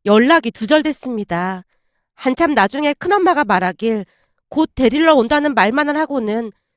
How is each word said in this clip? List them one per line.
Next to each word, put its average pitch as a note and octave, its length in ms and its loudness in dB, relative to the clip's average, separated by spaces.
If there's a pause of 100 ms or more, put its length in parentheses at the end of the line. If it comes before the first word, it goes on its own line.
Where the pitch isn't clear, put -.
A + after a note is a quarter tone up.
연락이 A#3 460 2
두절됐습니다. G#3 1120 -4 (520)
한참 D4 380 -2
나중에 C#4+ 420 0
큰엄마가 F4+ 500 0
말하길 G3+ 600 -2 (440)
곧 D#4 260 -2
데리러 D4+ 400 2
온다는 D4 400 0
말만을 C#4 420 0
하고는 A#3 540 -4 (240)